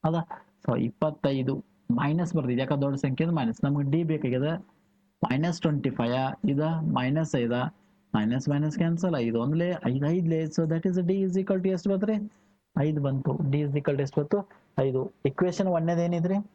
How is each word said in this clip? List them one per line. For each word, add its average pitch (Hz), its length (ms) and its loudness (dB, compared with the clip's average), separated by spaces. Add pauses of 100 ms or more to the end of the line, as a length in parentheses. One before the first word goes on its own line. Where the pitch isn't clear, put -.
ಹೌದಾ? 165 160 2 (440)
So 120 140 0
ಇಪ್ಪತ್ತೈದು 139 840 -2 (280)
ಮೈನಸ್ 151 440 0
ಬರ್ದಿದೆ, 127 260 0
ಯಾಕೆ 139 200 0
ದೊಡ್ಡ 139 160 0
ಸಂಖ್ಯೆ 139 300 0
ಮೈನಸ್. 135 360 -2
ನಮ್ಗೆ 143 280 0
ಡಿ 165 120 2
ಬೇಕಾಗ್ಯದ 147 460 0 (760)
ಮೈನಸ್ 160 380 0
ಟ್ವೆಂಟಿ 147 280 2
ಫೈವ್, 123 600 0
ಇದ 139 100 2 (220)
ಮೈನಸ್ 147 540 0
ಐದ, 120 160 2 (640)
ಮೈನಸ್ 117 340 0
ಮೈನಸ್ 147 280 0
ಕ್ಯಾನ್ಸಲ್, 170 380 0
ಐದು 117 260 0
ಒಂದ್ಲೆ, 165 320 0 (120)
ಐದು 139 220 0
ಐದ್ಲೆ. 165 380 0
So 156 200 -2
that 165 260 -2
is 180 60 0
D 180 140 0 (140)
is 185 140 0
equal 190 240 0
to 190 80 2
ಎಷ್ಟು 185 180 -2
ಬಂತ್ರಿ? 208 420 -2 (480)
ಐದು 151 220 2
ಬಂತು. 135 300 0
D 139 240 0
is 147 160 0
equal 143 240 0
to 139 60 0
ಎಷ್ಟು 139 200 0
ಬಂತು? 196 280 -2 (300)
ಐದು. 131 340 0 (120)
ಇಕ್ವೇಶನ್ 180 420 0
ಒಂದನೇದು 170 340 2
ಏನಿದ್ರಿ? 175 340 0 (200)